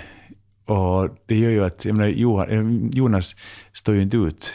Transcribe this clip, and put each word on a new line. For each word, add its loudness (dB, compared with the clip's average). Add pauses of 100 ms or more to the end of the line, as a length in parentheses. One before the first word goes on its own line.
(640)
Och 0
det -2
gör 2
ju 2
att, -6
jag 0
menar, 2
Johan, 0
eh, 0
Jonas 0 (380)
står -2
ju 2
inte 0
ut -2